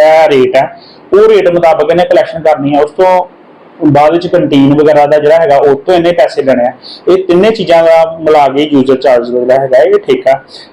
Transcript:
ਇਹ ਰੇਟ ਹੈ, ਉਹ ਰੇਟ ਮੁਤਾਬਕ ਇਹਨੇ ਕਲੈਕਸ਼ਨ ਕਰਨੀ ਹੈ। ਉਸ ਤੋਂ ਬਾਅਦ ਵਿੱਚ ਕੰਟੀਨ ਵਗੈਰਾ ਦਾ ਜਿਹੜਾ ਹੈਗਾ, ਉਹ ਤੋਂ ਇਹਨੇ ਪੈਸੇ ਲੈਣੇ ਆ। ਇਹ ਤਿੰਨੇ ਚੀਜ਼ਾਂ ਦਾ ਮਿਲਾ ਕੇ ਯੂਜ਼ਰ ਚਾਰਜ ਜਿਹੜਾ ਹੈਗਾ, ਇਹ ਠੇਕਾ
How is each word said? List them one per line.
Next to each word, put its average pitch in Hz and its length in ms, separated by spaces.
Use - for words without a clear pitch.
ਇਹ 156 280
ਰੇਟ 127 260
ਹੈ, 135 260
ਉਹ 214 160
ਰੇਟ 190 200
ਮੁਤਾਬਕ 165 420
ਇਹਨੇ 175 140
ਕਲੈਕਸ਼ਨ 165 340
ਕਰਨੀ 147 360
ਹੈ। 143 60
ਉਸ 147 100
ਤੋਂ 185 340
ਬਾਅਦ 147 260
ਵਿੱਚ 175 160
ਕੰਟੀਨ 143 460
ਵਗੈਰਾ 147 320
ਦਾ 151 120
ਜਿਹੜਾ 147 180
ਹੈਗਾ, 151 220
ਉਹ 139 240
ਤੋਂ 185 120
ਇਹਨੇ 175 180
ਪੈਸੇ 165 320
ਲੈਣੇ 123 200
ਆ। 123 80
ਇਹ 190 120
ਤਿੰਨੇ 185 280
ਚੀਜ਼ਾਂ 165 320
ਦਾ 165 380
ਮਿਲਾ 151 260
ਕੇ 135 160
ਯੂਜ਼ਰ 139 320
ਚਾਰਜ 123 360
ਜਿਹੜਾ 123 220
ਹੈਗਾ, 131 240
ਇਹ 170 160
ਠੇਕਾ 135 500